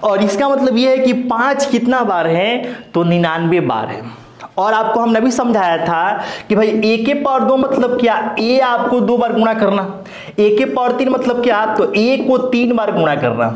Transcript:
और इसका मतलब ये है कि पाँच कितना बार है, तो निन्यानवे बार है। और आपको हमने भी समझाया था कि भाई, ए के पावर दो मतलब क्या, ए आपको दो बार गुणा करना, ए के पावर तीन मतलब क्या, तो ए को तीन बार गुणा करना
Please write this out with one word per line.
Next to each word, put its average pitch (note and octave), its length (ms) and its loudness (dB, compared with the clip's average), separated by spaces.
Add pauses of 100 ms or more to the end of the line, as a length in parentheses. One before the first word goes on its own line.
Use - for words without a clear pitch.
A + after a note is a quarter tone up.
और G3+ 200 2
इसका C#4 260 0
मतलब C4 280 2
ये B3+ 120 2
है C4 80 4
कि B3+ 160 2
पाँच B3 520 0
कितना B3 380 0
बार F3 240 0
है, F#3+ 300 0 (360)
तो E3+ 100 0
निन्यानवे E3+ 560 0
बार A#2 280 -2
है। A2+ 140 -10 (560)
और G#3 160 0
आपको A3 260 0
हमने A3+ 220 2
भी B3+ 100 2
समझाया A3 460 0
था E3+ 440 -2 (280)
कि G#3 60 2
भाई, G#3+ 120 2
ए A3 380 0
के C#4 80 0
पावर C4+ 280 0
दो C4 160 2
मतलब A#3+ 420 0
क्या, A3+ 400 0
ए B3 200 2
आपको A#3+ 400 0
दो A3+ 180 2
बार A#3+ 160 0
गुणा A3 200 2
करना, G3 500 -2 (360)
ए G#3 180 4
के C4 80 2
पावर B3 260 0
तीन B3+ 180 0
मतलब A#3+ 340 0
क्या, A3 220 2 (100)
तो - 180 0
ए A#3 240 2 (100)
को B3+ 100 4
तीन B3 380 0
बार G#3+ 160 -2
गुणा D#3+ 240 0
करना A#2+ 300 -2 (100)